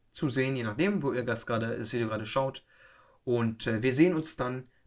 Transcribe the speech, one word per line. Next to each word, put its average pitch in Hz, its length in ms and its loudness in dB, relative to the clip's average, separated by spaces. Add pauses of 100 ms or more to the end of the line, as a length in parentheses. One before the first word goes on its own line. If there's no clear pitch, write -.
(120)
Zusehen, 135 440 0
je 120 80 -2
nachdem, 151 400 0
wo 131 80 0
ihr 123 120 -2
das 113 220 -4
gerade, 113 320 -2
das 113 140 -6
Video 117 160 0
gerade 107 180 -4
schaut. 135 380 -2 (580)
Und, 117 460 0
äh, 113 120 0
wir 127 140 2
sehen 170 220 6
uns 156 180 -4
dann 127 320 -4 (200)